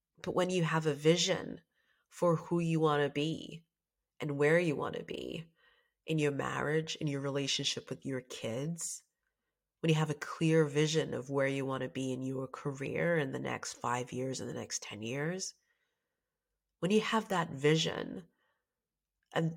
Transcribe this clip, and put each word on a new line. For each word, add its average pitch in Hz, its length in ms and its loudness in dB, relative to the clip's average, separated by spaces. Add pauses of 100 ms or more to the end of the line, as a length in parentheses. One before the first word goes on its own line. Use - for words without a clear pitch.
(220)
But - 140 -2
when 180 140 2
you 180 140 2
have 160 220 2
a 151 80 2
vision 170 680 2 (480)
for 170 260 2
who 170 240 0
you 165 200 2
want 147 240 4
to 143 60 2
be 156 540 -4 (560)
and 143 180 -2
where 151 220 6
you 165 160 2
want - 200 -4
to - 80 -6
be - 420 -8 (600)
in 160 140 0
your 147 120 2
marriage, 135 640 -2
in 156 120 -4
your 139 140 -2
relationship 139 680 -2
with - 160 -10
your 131 160 -4
kids, 139 800 -6 (800)
when 165 80 2
you 156 100 6
have 156 100 0
a 147 60 0
clear 160 500 4
vision 147 480 2
of 123 160 -6
where 139 180 2
you 135 180 0
want 131 180 -2
to 127 60 -4
be 131 220 -4
in 127 120 -4
your 131 240 -4
career 147 680 -2
in 135 140 0
the 131 80 -4
next 123 340 -6
five 123 380 -2
years, 127 300 -4
in 110 60 -8
the - 60 -8
next - 280 -6
ten 104 200 -12
years, 151 520 -6 (1300)
when 175 120 0
you 214 100 6
have 220 260 0
that 170 240 -2
vision, 151 720 2 (1120)
and 165 220 0